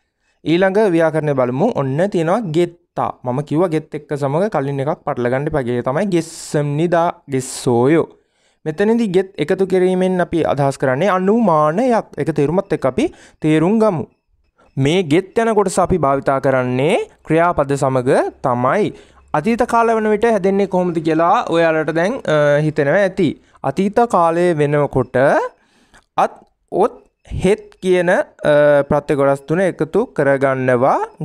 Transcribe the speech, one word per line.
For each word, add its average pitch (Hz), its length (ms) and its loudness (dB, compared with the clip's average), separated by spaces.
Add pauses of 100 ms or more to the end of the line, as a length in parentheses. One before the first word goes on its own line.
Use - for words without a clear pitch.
(460)
ඊළඟ 185 320 0 (140)
ව්‍යාකරණය 156 420 0
බලමු. 127 420 0
ඔන්න 139 240 -2 (120)
තියෙනවා 175 280 0
ගෙත්තා. 170 840 -4
මම 127 180 -4
කිව්වා 151 260 -2
ගෙත් 156 280 -6
එක්ක 151 200 -12
සමග 143 340 -2
කලින් 143 300 -4
එකක් 147 240 -6
පටල 123 260 -4
ගන්න 135 180 -2
එපා. 156 140 -4
ගේ 120 200 -4
තමයි 139 240 -2
ගෙස්සම් 160 600 -4
නිදා 165 480 0 (180)
ගෙස්සෝයෝ. 131 760 0 (580)
මෙතනදී 214 420 0
ගෙත් 190 300 0
එකතු 185 300 -2
කිරීමෙන් 185 540 0
අපි 170 240 -2
අදහස් 139 320 0
කරන්නේ 139 300 0
අනුමානයක්. 190 960 2 (120)
ඒක 151 140 -2
තේරුමත් 156 420 0
එක්ක 143 120 -2
අපි 208 280 -2 (280)
තේරුම් 160 380 2
ගමු. 202 260 0 (720)
මේ 156 260 2
ගෙත් 165 360 0
යන 226 140 2
කොටස 196 260 0
අපි 180 180 2
භාවිතා 139 420 0
කරන්නේ 131 580 0 (260)
ක්‍රියාපද 156 520 0
සමග 131 340 -2 (320)
තමයි. 135 520 0 (400)
අතීත 220 300 0
කාල 233 240 0
වන 220 220 0
විට 214 160 0
හැදෙන්නේ 196 420 0
කොහොමද 180 320 -2
කියලා 165 500 0
ඔයාලට 160 460 0
දැන්, 180 180 -2
අ, 147 460 2
හිතෙනවා 151 340 0
ඇති. 190 480 0 (220)
අතීත 196 360 -2 (100)
කාලයේ 175 480 2
වෙනකොට 143 600 0 (1000)
අත්, 202 140 0 (400)
ඔත්, 196 220 0 (520)
හෙත් 208 360 -2
කියන, 180 280 2
අ, 226 120 2 (600)
ප්‍රත්‍ය 147 340 -2
කොටස් 139 260 0
තුන 160 180 -4
එකතු 185 460 -2
කරගන්නවා 135 920 0 (260)